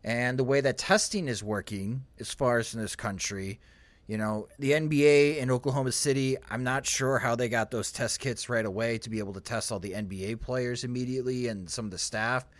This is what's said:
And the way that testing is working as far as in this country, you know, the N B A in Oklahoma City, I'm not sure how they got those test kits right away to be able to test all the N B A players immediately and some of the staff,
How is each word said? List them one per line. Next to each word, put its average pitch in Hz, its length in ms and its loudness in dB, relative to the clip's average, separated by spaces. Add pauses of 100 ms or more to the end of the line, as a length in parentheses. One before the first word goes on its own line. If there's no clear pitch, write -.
And 123 340 0
the 131 60 4
way 139 160 4
that 131 180 2
testing 190 500 2
is 107 140 -2
working 104 640 -4 (160)
as - 120 -8
far 123 260 2
as 117 160 -4
in 113 60 -6
this 107 160 -6
country, 98 640 -6 (480)
you 107 100 -4
know, 107 320 -2 (100)
the 139 140 2
N 156 160 4
B 147 180 6
A 147 320 8
in 127 120 0
Oklahoma 131 420 2
City, 131 440 2 (140)
I'm 120 140 -4
not 135 220 -2
sure 131 320 2
how 120 160 2
they 120 140 0
got 110 220 0
those 107 220 -2
test - 280 -4
kits - 280 -6
right 117 160 0
away 113 340 -2
to 113 120 -10
be 110 80 -2
able 98 160 -4
to 95 60 -10
test 113 300 -4
all 101 100 -4
the 95 140 -8
N 107 120 -4
B 95 200 -6
A 113 100 -4
players 123 480 -4
immediately 127 640 -2
and 98 200 -6
some 113 160 -6
of 104 60 -4
the 90 80 -10
staff, 117 480 -2 (140)